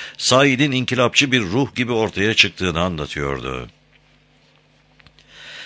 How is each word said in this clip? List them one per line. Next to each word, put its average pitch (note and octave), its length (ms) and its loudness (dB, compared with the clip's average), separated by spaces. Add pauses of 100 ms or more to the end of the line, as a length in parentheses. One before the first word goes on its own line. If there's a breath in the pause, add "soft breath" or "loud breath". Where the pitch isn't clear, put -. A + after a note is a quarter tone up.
(180 loud breath)
Said'in C3+ 540 4
inkılapçı B2+ 600 0
bir B2+ 100 2
ruh G#2+ 340 0
gibi B2 160 -2
ortaya A2 420 0
çıktığını F#2 460 0
anlatıyordu. C#2 880 -4 (2000 loud breath)